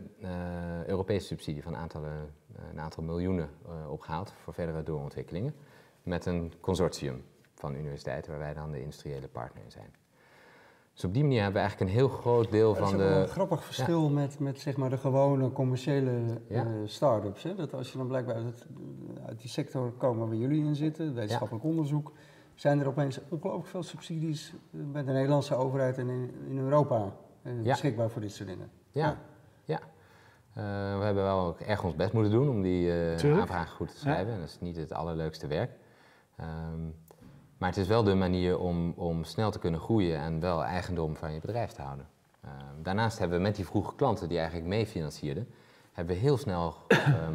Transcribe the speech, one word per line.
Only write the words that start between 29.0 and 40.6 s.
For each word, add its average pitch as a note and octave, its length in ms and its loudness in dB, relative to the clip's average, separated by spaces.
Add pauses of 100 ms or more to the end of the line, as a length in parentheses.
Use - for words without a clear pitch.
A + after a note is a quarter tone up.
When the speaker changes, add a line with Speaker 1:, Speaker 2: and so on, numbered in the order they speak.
Speaker 2:
Ja. C#3 120 0 (460)
Speaker 1:
Ja. D#3 160 -4 (760)
Eh, G2+ 460 -4
we G2+ 60 2
hebben G2 180 4
wel G2 160 4
ook E2+ 200 0
erg G#2 240 0
ons E2 120 0
best F2+ 180 2
moeten G#2+ 180 6
doen C3 180 6
om A2 120 2
die, F2+ 300 4 (180)
eh, E2 60 0
Speaker 3:
Tuurlijk. D3 260 4
Speaker 1:
aanvragen F2 340 -2
goed D#2+ 120 -4
te - 60 -12
Speaker 3:
Ja. - 60 -20
Speaker 1:
schrijven. A#2+ 340 0
En G2 60 -6
dat D#2 100 -8
is - 100 -18
niet F2 180 -6
het D2+ 160 -6
allerleukste D#2+ 540 -4
werk. F#2+ 240 0 (640)
Ehm, D#2+ 480 -8 (760)
maar F#2 120 2
het F2 80 -2
is F#2+ 100 2
wel A2+ 160 6
de G2 120 8
manier F2+ 440 4
om, E2+ 360 0
om E2 280 0
snel G#2+ 280 0
te - 80 -4
kunnen E2 200 0
groeien F2 400 2
en D#2+ 200 -2
wel E2+ 240 2